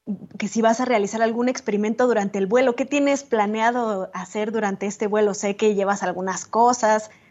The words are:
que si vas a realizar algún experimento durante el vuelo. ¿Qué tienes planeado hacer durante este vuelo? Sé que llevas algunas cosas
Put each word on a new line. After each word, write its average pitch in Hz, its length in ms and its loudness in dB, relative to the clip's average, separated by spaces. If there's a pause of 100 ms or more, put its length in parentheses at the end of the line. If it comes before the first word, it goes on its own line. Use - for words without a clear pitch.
(360)
que 208 120 -6
si 226 140 -2
vas 226 180 2
a 254 40 0
realizar 226 380 0
algún 233 260 0
experimento 226 600 0
durante 202 300 0
el 196 80 0
vuelo. 247 280 2
¿Qué 254 100 -2
tienes 277 380 0
planeado 220 920 0
hacer 214 380 -6
durante 202 360 -2
este 208 200 -4
vuelo? 208 260 2
Sé 202 240 -4
que 214 200 2
llevas 196 260 0
algunas 180 420 -4
cosas 220 680 2 (200)